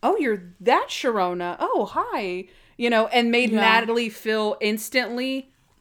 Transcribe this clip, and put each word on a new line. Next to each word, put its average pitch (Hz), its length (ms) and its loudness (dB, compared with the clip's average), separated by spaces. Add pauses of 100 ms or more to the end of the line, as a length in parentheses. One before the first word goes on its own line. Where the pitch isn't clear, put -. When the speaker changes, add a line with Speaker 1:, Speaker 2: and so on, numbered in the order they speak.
Speaker 1:
oh, 302 140 2
you're 226 260 0 (180)
that 254 280 2
Sharona. 180 720 -2
Oh, 349 320 0
hi." 233 560 -4 (280)
You 240 140 0
know, 226 160 4
and 233 240 2
made 240 220 2
Speaker 2:
Yeah. 220 80 2
Speaker 1:
Natalie 226 480 2
feel 220 520 -4
instantly 247 920 -4 (280)